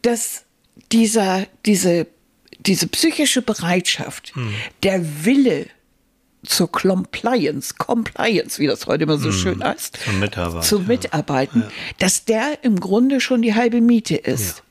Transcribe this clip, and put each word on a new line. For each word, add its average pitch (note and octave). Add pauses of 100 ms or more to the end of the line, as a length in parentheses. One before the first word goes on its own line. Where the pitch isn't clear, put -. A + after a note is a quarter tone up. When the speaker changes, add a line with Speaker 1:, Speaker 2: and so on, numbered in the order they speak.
Speaker 1:
dass - (480)
dieser, G#3 (200)
diese, F3 (520)
diese -
psychische D4+
Bereitschaft, -
Speaker 2:
Mhm. A2+ (300)
Speaker 1:
der E3+
Wille A#3+ (760)
zur -
Compliance, F#3
Compliance, -
wie C#3+
das -
heute D#3
immer D3+
so B2
Speaker 2:
Mhm. G2+
Speaker 1:
schön F#2
heißt, -
Speaker 2:
Zum G2+
Mitarbeiten, F2
Speaker 1:
zum G#3
Speaker 2:
ja. F#3+
Speaker 1:
Mitarbeiten, D3
Speaker 2:
Ja. G#2+ (320)
Speaker 1:
dass -
der A#3+
im G#3
Grunde A#3+
schon B3
die A3
halbe A#3
Miete A3+
ist. G2+
Speaker 2:
Ja. -